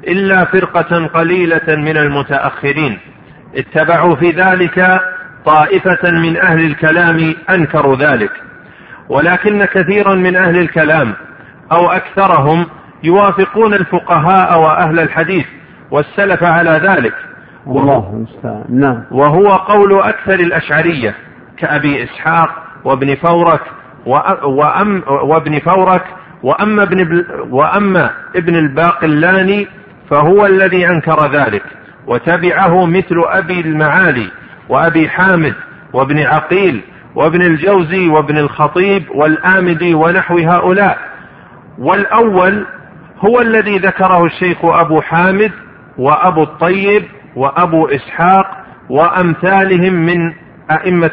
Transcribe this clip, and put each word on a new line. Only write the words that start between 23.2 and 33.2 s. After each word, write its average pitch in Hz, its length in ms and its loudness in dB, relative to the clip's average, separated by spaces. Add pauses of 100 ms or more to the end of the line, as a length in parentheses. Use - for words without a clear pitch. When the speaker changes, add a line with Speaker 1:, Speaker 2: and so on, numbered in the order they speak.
Speaker 1:
وأ-، 143 380 -2
وأم-، 151 640 0
وابن 143 500 0
فورك، 185 460 2 (380)
وأما 208 400 0
ابن 185 220 0
بل-، 170 220 0 (240)
وأما 175 600 0 (260)
ابن 170 200 0
الباقلاني 170 1120 0 (440)
فهو 175 360 4
الذي 185 420 2
أنكر 156 420 0
ذلك، 123 320 -2 (440)
وتبعه 175 800 0
مثل 170 400 0